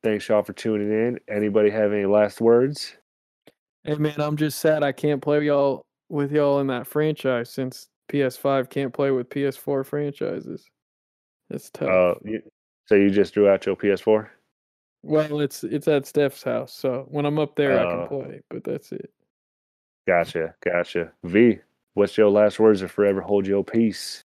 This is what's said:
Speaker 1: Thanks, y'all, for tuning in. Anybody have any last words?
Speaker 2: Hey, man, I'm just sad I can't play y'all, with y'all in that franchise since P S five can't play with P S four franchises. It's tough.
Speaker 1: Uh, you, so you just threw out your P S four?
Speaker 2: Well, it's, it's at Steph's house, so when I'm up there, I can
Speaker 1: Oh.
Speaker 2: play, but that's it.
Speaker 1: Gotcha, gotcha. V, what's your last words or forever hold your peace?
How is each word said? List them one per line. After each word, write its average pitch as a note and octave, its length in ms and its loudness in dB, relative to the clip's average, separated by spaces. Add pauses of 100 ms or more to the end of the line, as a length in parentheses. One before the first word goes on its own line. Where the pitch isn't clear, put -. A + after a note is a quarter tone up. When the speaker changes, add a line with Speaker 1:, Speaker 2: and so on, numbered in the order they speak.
Speaker 1:
Thanks, G#2+ 280 -2
y'all, G#2 140 4
for G#2 100 -8
tuning G#2 400 -2
in. A#2 340 -2
Anybody G#2 440 2
have G#2+ 200 0
any G#2 140 0
last G#2 340 2
words? A#2+ 560 2 (880)
Speaker 2:
Hey, D3+ 120 -4
man, D3+ 260 -2
I'm D3+ 160 -2
just D3+ 220 -2
sad D#3 220 2
I C#3 120 0
can't D3 280 -2
play D3 220 0
y'all, C#3+ 420 0 (220)
with C#3+ 240 -4
y'all C#3+ 300 2
in C#3 60 -2
that B2 200 -6
franchise D3 640 -2
since - 400 -10 (200)
P C#3+ 140 -2
S B2+ 140 -2
five C3+ 320 0
can't C3+ 240 -6
play C#3 180 0
with B2+ 180 -2
P C#3 160 -4
S C3+ 120 -4
four C#3 260 -4
franchises. - 800 -8 (840)
It's - 200 -12
tough. - 200 -6
Speaker 1:
Uh, F2+ 340 4
you, G#2+ 180 -8 (440)
so G#2+ 100 4
you G2+ 140 6
just G2 240 2
threw G2+ 160 4
out G2 160 2
your F#2+ 100 -2
P G2+ 160 0
S F#2+ 80 0
four? G#2+ 320 0 (720)
Speaker 2:
Well, D3+ 380 -2
it's, C#3 240 -6
it's C#3+ 240 -4
at C#3+ 160 0
Steph's C#3+ 360 -2
house, B2+ 320 -6
so C3 360 -6
when D3 160 -4
I'm D3 120 -2
up D3+ 200 -4
there, C#3 200 2
I A#2+ 60 2
can F2 160 -4
Speaker 1:
Oh. E2+ 80 -8
Speaker 2:
play, C#3 420 -10
but - 140 -12
that's - 300 -10
it. - 180 -14 (960)
Speaker 1:
Gotcha, E2+ 560 -2
gotcha. F2 480 -4 (140)
V, G#2 340 4 (360)
what's G2+ 220 0
your G#2 120 6
last G#2 320 2
words G#2+ 200 6
or F#2 60 -8
forever G2+ 320 0
hold G2 260 0
your G2 180 0
peace? - 580 -2 (120)